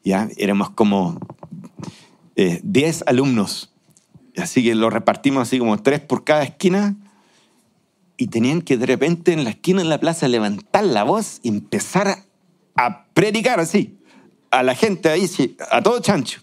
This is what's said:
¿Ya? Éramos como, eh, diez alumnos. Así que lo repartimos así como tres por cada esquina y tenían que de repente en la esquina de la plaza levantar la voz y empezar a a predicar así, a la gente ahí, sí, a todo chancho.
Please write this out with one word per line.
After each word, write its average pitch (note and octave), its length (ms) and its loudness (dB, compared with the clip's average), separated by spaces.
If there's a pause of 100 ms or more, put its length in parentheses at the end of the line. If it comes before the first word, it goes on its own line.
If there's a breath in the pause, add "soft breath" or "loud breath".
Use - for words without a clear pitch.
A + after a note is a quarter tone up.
¿Ya? G2 320 0
Éramos G2 340 0
como, G2 480 0 (1160 loud breath)
eh, F3 260 0
diez C#3+ 440 0
alumnos. B2+ 680 0 (640)
Así F3 260 -2
que A2+ 120 2
lo A2+ 160 2
repartimos A#2+ 520 0
así B2+ 160 -2
como A2 220 0
tres C#3+ 200 2
por - 240 -4
cada D3+ 180 2
esquina G3+ 540 0 (1200 soft breath)
y B2 100 -2
tenían C3 360 0
que C3 140 0
de A#2+ 100 -2
repente E3 460 2
en D#3 120 -2
la A2 60 -2
esquina F#3 320 0
de D#3+ 60 0
la D3 100 0
plaza D#3 300 -2
levantar A2 560 0
la G#2+ 200 0
voz G#3 380 -2
y F3+ 60 -4
empezar A2 600 -2
a - 160 -6 (500)
a - 320 -2
predicar G#3+ 540 0
así, E3 380 -2 (520 soft breath)
a B2+ 120 2
la C3 120 2
gente F#3+ 340 0
ahí, F3 180 2
sí, - 300 -2 (140)
a A#2+ 120 2
todo A#3 180 2
chancho. F3+ 420 -2